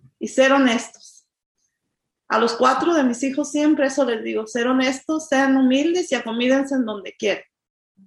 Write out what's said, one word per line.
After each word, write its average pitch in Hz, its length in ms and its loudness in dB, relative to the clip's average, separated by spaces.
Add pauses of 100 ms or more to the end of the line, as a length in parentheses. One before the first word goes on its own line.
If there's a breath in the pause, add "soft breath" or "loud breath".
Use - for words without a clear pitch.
(200)
y 220 80 -8
ser 262 260 2
honestos. - 760 -2 (1000)
A 220 100 0
los 233 140 0
cuatro 262 420 2
de 285 80 2
mis 240 200 -2
hijos 285 280 -4
siempre 294 360 2
eso 269 180 0
les 226 180 -4
digo, 220 240 -6
ser 240 200 -4
honestos, 269 600 -2
sean 269 280 2
humildes 285 560 2
y 254 40 0
acomídense 254 600 -2
en 254 100 -2
donde 208 320 -10
quieran. 196 260 -4 (640)